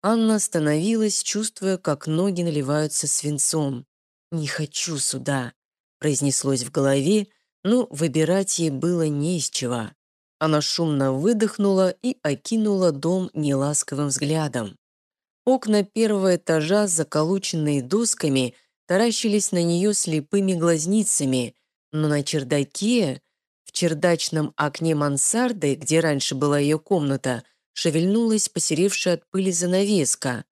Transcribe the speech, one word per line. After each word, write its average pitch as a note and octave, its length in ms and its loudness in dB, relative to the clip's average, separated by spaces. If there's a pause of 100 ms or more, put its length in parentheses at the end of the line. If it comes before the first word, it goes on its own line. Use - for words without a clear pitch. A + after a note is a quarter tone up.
Анна A3 280 4
остановилась, G3 880 0
чувствуя, G3 560 -4
как D3 280 -4
ноги F3 360 0
наливаются D3+ 680 -2
свинцом. D3 760 -2 (440)
"Не D#3 160 -4
хочу D3 520 -6
сюда", C3 560 -4 (440)
произнеслось C#3 640 0
в A#2 80 -10
голове, C#3 580 2 (340)
но A3+ 260 2
выбирать D#3 720 0
ей E3 100 0
было D#3+ 400 0
не D3+ 300 -2
из C3+ 100 -4
чего. A#2+ 440 -6 (460)
Она D#3 220 2
шумно C#3+ 540 0
выдохнула G3 880 2
и B3 200 -4
окинула F#3+ 680 0
дом E3+ 400 -2
неласковым C#3+ 760 -2
взглядом. C#3 680 -2 (720)
Окна G#3+ 380 2
первого G3+ 520 2
этажа, F3 500 2
заколоченные D#3 960 0
досками, C#3 720 0 (320)
таращились G#3+ 680 0
на F3 100 0
нее F3 320 2
слепыми F#3 580 0
глазницами, D#3+ 1000 0 (380)
но D#3 160 0
на D3 140 0
чердаке, C#3+ 1000 -2 (420)
в - 80 -20
чердачном D#3+ 840 0
окне D3+ 380 -2
мансарды, D3 840 0
где D#3 240 0
раньше D3 340 0
была C#3+ 240 2
ее D3 200 2
комната, C#3 640 -2 (320)
шевельнулась G3+ 720 2
посеревшая F3 680 0
от - 160 -10
пыли F#3+ 220 0
занавеска. F3 1000 0